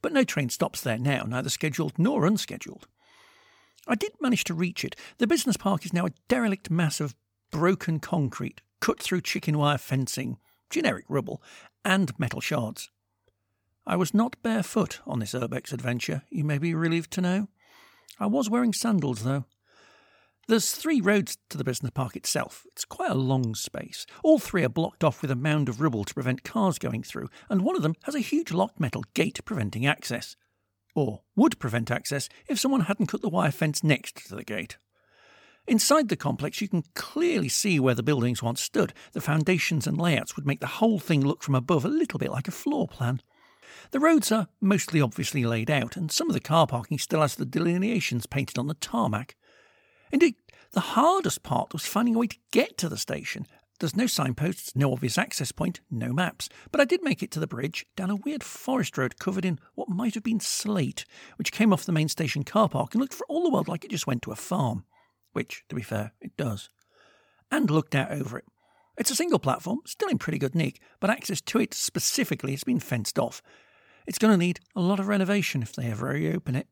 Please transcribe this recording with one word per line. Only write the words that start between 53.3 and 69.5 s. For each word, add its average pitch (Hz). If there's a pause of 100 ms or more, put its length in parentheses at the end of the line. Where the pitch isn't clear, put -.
There's 165
no 233
signposts, 151
no 135
obvious 123
access -
point, 175 (100)
no 120
maps. 165 (220)
But -
I 277
did 359
make -
it -
to 156
the 160
bridge, 139 (100)
down 185
a 202
weird 285
forest -
road 127
covered 185
in 175 (160)
what -
might 214
have 214
been 226
slate, - (320)
which -
came 214
off -
the 185
main 156
station 147
car 214
park -
and 233
looked 277
for -
all 339
the 339
world 190
like 165
it -
just 180
went 127
to 113
a 104
farm. 120 (480)
Which, -
to 151
be 135
fair, 107
it -
does. 110 (800)
And 262
looked 151
out 135
over 131
it. - (520)
It's -
a 240
single 330
platform, 160